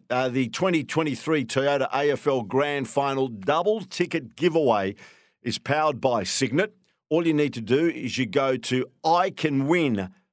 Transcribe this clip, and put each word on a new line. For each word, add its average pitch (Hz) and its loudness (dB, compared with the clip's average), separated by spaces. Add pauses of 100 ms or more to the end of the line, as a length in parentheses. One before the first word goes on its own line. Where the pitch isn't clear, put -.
Uh, 127 0
the 123 0
twenty 170 0
twenty-three 156 -2
Toyota 135 0
A 143 2
F 135 -2
L 131 2
Grand 135 0
Final 135 0
double 151 0
ticket 165 -6
giveaway 123 2 (480)
is 120 -4
powered 147 0
by 120 2
Signet. 135 0 (340)
All 165 2
you 160 4
need 147 0
to 120 -8
do 135 2
is 123 -4
you 123 -2
go 135 0
to 127 -2 (160)
I 175 2
can 139 0
win 131 0 (220)